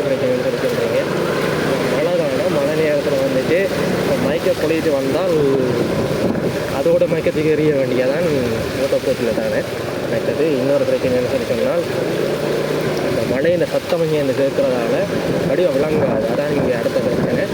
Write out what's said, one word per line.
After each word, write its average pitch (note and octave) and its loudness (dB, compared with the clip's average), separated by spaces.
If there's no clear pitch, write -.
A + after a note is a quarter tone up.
பிரச்சனைன்னு B2+ 0
சொல்லி A#2+ -2
சொல்றீங்க. - 0
மழை D#3+ 0
காலம், D3+ 0
மழை C#3+ 0
நேரத்துல D3 2
வந்துட்டு F3 2
இப்ப - 0
மைக்கை F3 0
பொழிட்டு D#3+ 0
வந்தால் D#3 0
அதோட E3+ 4
மயக்கத்துக்கு D#3 0
எறிய D3+ 2
வேண்டியதான் C3 0
ஓட்டப்போக்கில் B2+ 0
தானே. A2 0
மற்றது A#2 0
இன்னொரு C#3 2
பிரச்சனை B2+ 2
என்ன B2 0
சொல்லி B2+ -2
சொன்னால், B2+ 0
இந்த - 0
மழையின் D#3 0
சத்தம் E3 0
இங்கே D#3 0
வந்து C3 0
கேட்கறதால C3 0
வடிவம் F3 2
விளங்காது. C3+ 0
அதான் C#3+ -2
இங்கே B2+ 0
அடுத்த B2 -2
பிரச்சனை. - 0